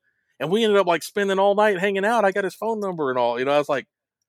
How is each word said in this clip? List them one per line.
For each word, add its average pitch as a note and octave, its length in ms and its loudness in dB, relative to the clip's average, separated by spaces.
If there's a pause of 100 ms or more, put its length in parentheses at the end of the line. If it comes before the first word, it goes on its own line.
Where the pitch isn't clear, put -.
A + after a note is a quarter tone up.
(400)
and D3 100 -4
we A3 140 0
ended G3+ 160 4
up, F#3 80 2
like, E3+ 160 0
spending G3 360 -2
all G3+ 160 4
night G#3 240 2
hanging G3 260 0
out. A3 200 2
I F#3+ 60 2
got G3 120 -2
his F3 120 -6
phone A3 240 -6
number F3 300 -4
and B2+ 100 0
all." A#2+ 180 0
You B2+ 80 -4
know, C#3 60 0
I C#3+ 80 2
was C#3+ 100 -2
like, C3 180 -4 (420)